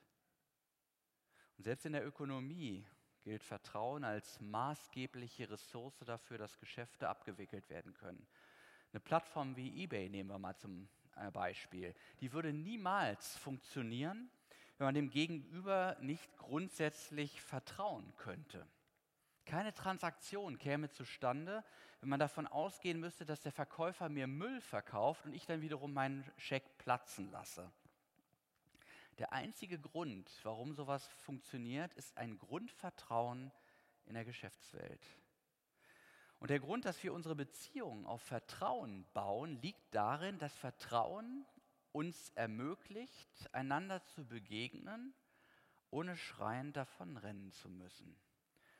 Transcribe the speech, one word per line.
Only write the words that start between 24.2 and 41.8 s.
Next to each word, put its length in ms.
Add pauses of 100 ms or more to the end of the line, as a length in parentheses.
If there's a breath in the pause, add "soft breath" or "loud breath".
Müll 340
verkauft 640
und 60
ich 140
dann 160
wiederum 300
meinen 320 (120)
Scheck 420
platzen 520
lasse. 400 (1500 loud breath)
Der 140
einzige 460
Grund, 520 (120)
warum 300
sowas 340 (180)
funktioniert, 680
ist 220
ein 220
Grundvertrauen 1120 (540 loud breath)
in 80
der 100
Geschäftswelt. 800 (1400 loud breath)
Und 100
der 80
Grund, 280
dass 180
wir 100
unsere 220
Beziehungen 680
auf 160
Vertrauen 920
bauen, 500
liegt 320
darin, 460
dass 160
Vertrauen 880 (460)